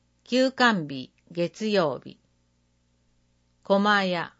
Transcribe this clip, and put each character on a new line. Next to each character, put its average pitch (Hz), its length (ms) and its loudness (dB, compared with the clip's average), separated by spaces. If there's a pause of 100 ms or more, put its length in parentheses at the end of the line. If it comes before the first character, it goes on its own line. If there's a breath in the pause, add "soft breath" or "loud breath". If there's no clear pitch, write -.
(240)
休 262 280 2
館 220 360 0
日、 135 240 -12 (180)
月 175 380 -6
曜 170 360 0
日。 - 140 -20 (1500)
狛 202 420 2
江。 175 340 -4